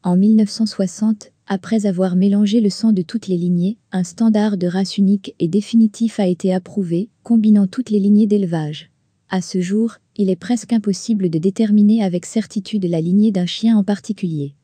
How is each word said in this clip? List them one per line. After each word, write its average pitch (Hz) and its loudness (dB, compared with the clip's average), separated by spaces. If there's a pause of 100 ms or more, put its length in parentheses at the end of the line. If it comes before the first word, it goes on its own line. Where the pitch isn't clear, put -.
En 180 2
mille 214 4
neuf 214 4
cent 220 -2
soixante, 208 -4 (140)
après 202 -4
avoir 185 0
mélangé 202 2
le 208 2
sang 226 0
de 185 2
toutes - -8
les 180 -2
lignées, 180 -2 (140)
un 185 -2
standard 214 0
de 175 -2
race 185 -2
unique 196 0
et 170 -2
définitif 214 0
a 202 0
été 180 0
approuvé, 185 -4 (120)
combinant 214 4
toutes 226 -6
les 208 2
lignées 208 4
d'élevage. 165 -2 (400)
À 185 -4
ce 185 -4
jour, 214 -2 (180)
il 190 0
est 180 0
presque 233 -4
impossible 208 -2
de 160 -2
déterminer 208 2
avec 180 -2
certitude 208 -6
la 165 0
lignée 202 2
d'un 180 0
chien 220 0
en 202 2
particulier. 165 -6